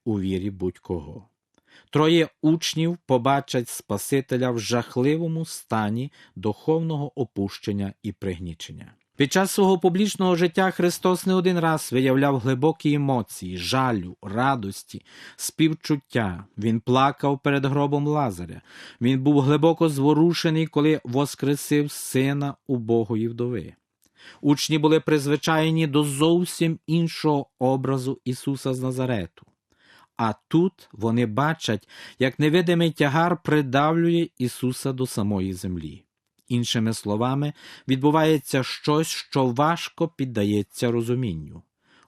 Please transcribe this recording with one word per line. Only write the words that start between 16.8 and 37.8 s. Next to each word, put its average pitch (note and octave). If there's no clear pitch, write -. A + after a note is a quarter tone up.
перед C#3
гробом C#3+
Лазаря. F#2
Він C3
був C#3+
глибоко D#3
зворушений, D#3
коли D3+
воскресив C#3+
сина C#3
убогої A#2
вдови. A#2
Учні D3
були D#3
призвичайні D#3
до D3
зовсім D#3+
іншого D#3
образу C3
Ісуса C3
з B2+
Назарету. B2+
А A2+
тут F3
вони A#2
бачать, A#2
як B2+
невидимий E3+
тягар D#3+
придавлює D#3
Ісуса B2+
до B2+
самої G2
землі. F2+
Іншими A#2
словами, B2+